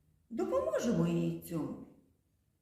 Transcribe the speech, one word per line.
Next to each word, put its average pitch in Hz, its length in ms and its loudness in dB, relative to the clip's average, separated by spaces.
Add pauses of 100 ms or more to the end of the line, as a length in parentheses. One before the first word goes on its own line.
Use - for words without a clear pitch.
(320)
Допоможемо 349 760 2
їй 170 420 0
цьому? 147 260 -4 (880)